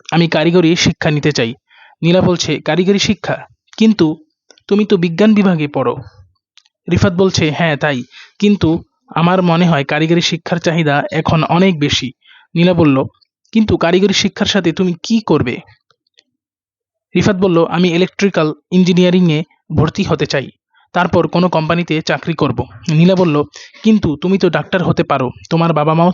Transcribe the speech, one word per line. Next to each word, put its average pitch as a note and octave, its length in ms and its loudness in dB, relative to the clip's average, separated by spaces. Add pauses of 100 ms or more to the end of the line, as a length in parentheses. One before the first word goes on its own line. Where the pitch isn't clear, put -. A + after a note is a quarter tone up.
(100)
"আমি E3 180 0
কারিগরি E3+ 480 2
শিক্ষা - 340 -2
নিতে D3+ 220 -2
চাই।" A#2 220 -4 (480)
নীলা F3+ 180 4
বলছে, E3+ 400 -2
"কারিগরি F3+ 380 0
শিক্ষা? - 380 -4 (400)
কিন্তু G#3+ 300 2 (600)
তুমি G#3 180 0
তো G3+ 120 0
বিজ্ঞান F3+ 380 2
বিভাগে F3+ 340 0
পড়ো।" B2+ 260 -4 (920)
রিফাত F3+ 240 0
বলছে, F3 380 0
"হ্যাঁ D#3 260 -2
তাই, C3+ 260 -2 (360)
কিন্তু G3+ 320 2 (440)
আমার F3+ 280 2
মনে F3 240 2
হয় C#3+ 180 0
কারিগরি D#3+ 380 0
শিক্ষার E3 360 -4
চাহিদা D#3 440 0 (100)
এখন D#3+ 320 0
অনেক F3 340 0
বেশি।" C#3+ 300 -2 (460)
নীলা F3 200 2
বলল, D#3 220 2 (560)
"কিন্তু G#3 240 2
কারিগরি F#3 380 0
শিক্ষার - 320 -2
সাথে E3+ 260 -2
তুমি F3+ 200 -2 (100)
কি A3+ 180 0
করবে?" D3 360 -2 (1600)
রিফাত F#3 220 0
বলল, F3+ 280 2
"আমি E3+ 240 0
ইলেকট্রিক্যাল F3 600 0 (220)
ইঞ্জিনিয়ারিংয়ে F3+ 680 2 (380)
ভর্তি D#3 260 0
হতে D#3+ 240 -2
চাই, C#3 220 -4 (460)
তারপর F3 340 0
কোনো F3+ 200 0
কোম্পানিতে E3 540 -2
চাকরি D#3+ 320 -4
করব।" C3 240 -2 (320)
নীলা E3+ 240 4
বলল, F3 220 2 (460)
"কিন্তু G#3+ 340 2
তুমি F#3 220 -2
তো F3+ 120 2
ডাক্তার D#3 320 -2
হতে E3 200 0
পারো, C3+ 280 -2 (200)
তোমার E3 220 0
বাবা D3+ 220 0
মাও E3+ 200 2